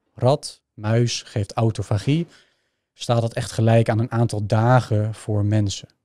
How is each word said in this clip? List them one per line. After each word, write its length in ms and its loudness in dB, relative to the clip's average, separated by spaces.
rat, 480 -2
muis, 480 -2
geeft 300 -6
autofagie, 760 -2
staat 280 -2
dat 140 -2
echt 180 -8
gelijk 360 4
aan 100 2
een 120 -2
aantal 360 -2
dagen 680 2
voor 300 -4
mensen. 440 -2